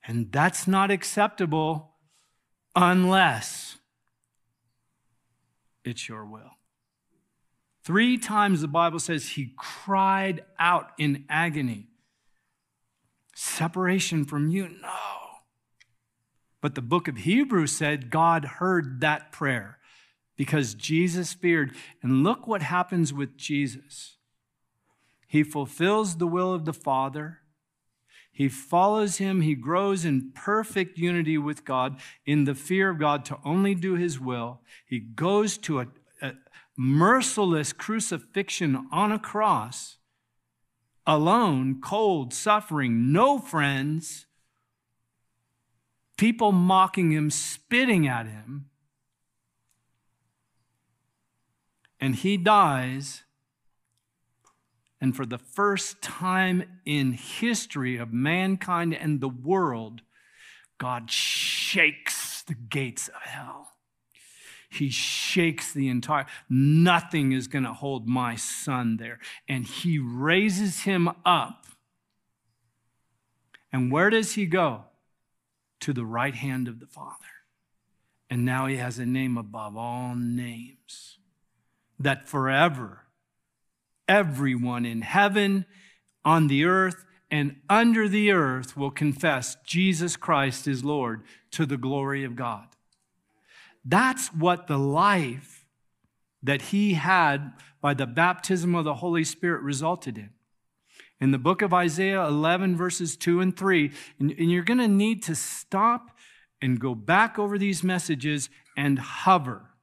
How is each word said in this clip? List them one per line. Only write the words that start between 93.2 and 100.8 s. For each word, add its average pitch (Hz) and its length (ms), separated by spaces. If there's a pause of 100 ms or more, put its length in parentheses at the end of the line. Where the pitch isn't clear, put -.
That's 254 460
what 170 380
the 147 100
life 143 880 (760)
that 139 220
he 202 300
had 147 600 (280)
by 143 140
the 131 120
baptism 175 680
of 165 100
the 151 100
Holy 170 280
Spirit 165 380
resulted 143 560
in. 104 120 (880)